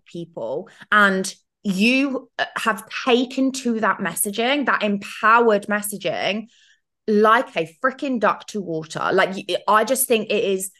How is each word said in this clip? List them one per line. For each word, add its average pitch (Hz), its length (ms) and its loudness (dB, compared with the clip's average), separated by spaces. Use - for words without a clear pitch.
people. 160 640 -10
And 190 400 2
you, 247 640 0
uh, - 60 0
have 214 300 -4
taken 262 460 2
to 226 180 -2
that 196 200 0
messaging, 226 640 -2
that 302 160 2
empowered 214 880 2
messaging, 196 800 -4
like 220 500 4
a 165 260 -4
freaking 262 380 -2
duck - 280 0
to 214 120 -8
water. 160 520 -6
Like, 190 220 2
y-, 196 220 -6
I 214 180 4
just 247 220 -2
think 220 240 0
it 202 140 -2
is 190 360 -2